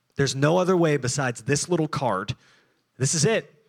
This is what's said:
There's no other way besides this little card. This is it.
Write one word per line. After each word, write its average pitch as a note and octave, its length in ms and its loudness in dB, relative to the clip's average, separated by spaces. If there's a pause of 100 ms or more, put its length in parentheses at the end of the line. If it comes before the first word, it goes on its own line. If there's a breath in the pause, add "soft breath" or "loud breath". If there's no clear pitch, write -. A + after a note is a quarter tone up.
(160)
There's C3+ 200 -2
no D3 220 2
other F3+ 200 2
way D#3 200 2
besides B2 460 -4
this C#3+ 240 -2
little E3 200 0
card. G#2 480 -4 (640 soft breath)
This C3+ 160 0
is D#3 120 0
it. G#3+ 280 0 (160)